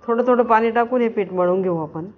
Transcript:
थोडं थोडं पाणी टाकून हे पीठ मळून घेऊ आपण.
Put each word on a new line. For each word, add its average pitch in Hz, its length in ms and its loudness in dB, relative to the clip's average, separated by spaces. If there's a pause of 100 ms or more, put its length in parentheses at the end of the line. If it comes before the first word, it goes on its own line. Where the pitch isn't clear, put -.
थोडं 240 200 0
थोडं 247 160 4
पाणी 226 260 2
टाकून 240 320 0
हे 226 80 0
पीठ 202 240 -6
मळून 180 280 0
घेऊ 185 160 -2
आपण. 160 280 -8 (120)